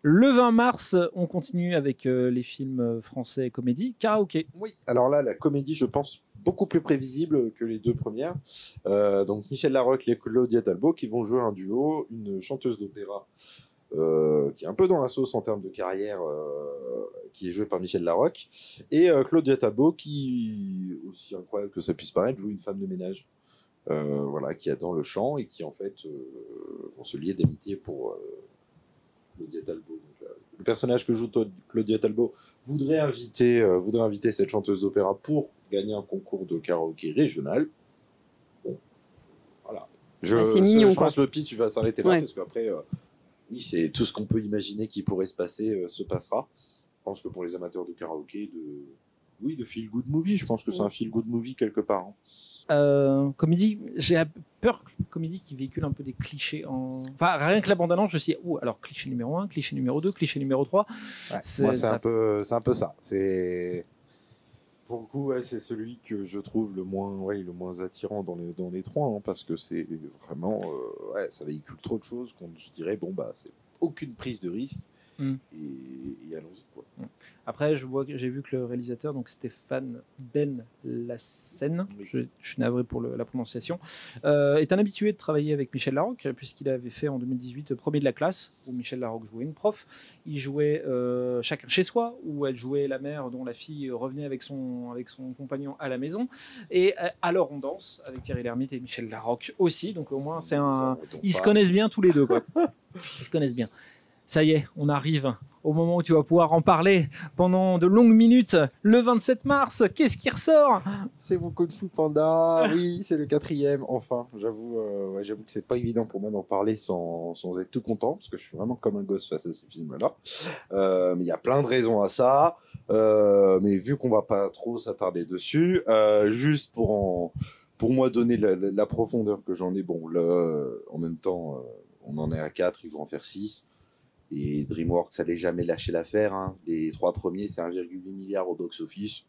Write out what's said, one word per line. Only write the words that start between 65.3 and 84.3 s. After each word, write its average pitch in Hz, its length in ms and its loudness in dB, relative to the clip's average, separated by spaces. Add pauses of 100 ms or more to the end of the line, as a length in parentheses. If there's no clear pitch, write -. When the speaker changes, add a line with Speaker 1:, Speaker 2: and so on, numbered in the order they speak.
Speaker 2:
c'est 120 200 -8
celui 117 440 -10
que 101 220 -6
je 95 140 -8
trouve 104 360 -4
le 92 80 -6
moins, 98 320 -6
ouais, 95 220 -4
le 90 160 -10
moins 90 260 -10
attirant 98 420 -8
dans 87 140 -8
les, 87 160 -10
dans 90 160 -8
les 92 140 -8
trois, 147 240 -2 (100)
hein, 104 80 -8
parce - 200 -6
que 82 120 -6
c'est 82 300 -8 (400)
vraiment, 90 360 -4
euh, 62 520 -10
ouais, 98 160 -4
ça 76 160 -14
véhicule 76 360 -12
trop 113 140 -4
de 104 80 -10
choses 120 340 -12
qu'on 85 200 -16
se - 120 -20
dirait, 85 280 -6
bon, 185 180 -8
bah, 58 180 -8
c'est - 180 -20 (280)
aucune 156 320 -6
prise 113 280 -10
de 90 100 -6
risque, 107 260 -8 (440)
Speaker 1:
Hmm. 135 140 -2 (180)
Speaker 2:
et, 67 800 -14
et 80 60 -10
allons-y, 80 260 -18 (100)
quoi. - 120 -20 (120)
Speaker 1:
Hmm. - 100 -14 (380)
Après, 147 320 0
je 131 100 -8
vois 135 180 -4
que, 143 120 -10
j'ai 127 120 -4
vu 135 120 -6
que 135 140 -8
le 127 100 -2
réalisateur, 123 500 -8
donc 127 140 -8
Stéphane 131 720 -10 (320)
Ben 143 320 -2 (200)
Lassen, 123 1040 -6 (120)
Speaker 2:
Oui. 202 60 -14
Speaker 1:
je, - 140 -6 (220)
je - 120 -12
suis - 80 -8
navré 120 240 0
pour 120 160 -6
le, 123 160 -6
la 117 80 -6
prononciation, 127 560 -8 (440)
euh, 147 340 4